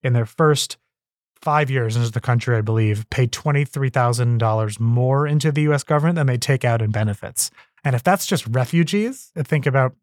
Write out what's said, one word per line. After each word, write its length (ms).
in 120
their 120
first 520
five 300
years 260
into 140
the 100
country, 360
I 40
believe, 500
pay 180
twenty-three 600
thousand 480
dollars 420
more 480
into 240
the 100
U 100
S 120
government 320
than 100
they 120
take 260
out 180
in 80
benefits. 640
And 100
if 80
that's 240
just 220
refugees, 920
think 260
about 380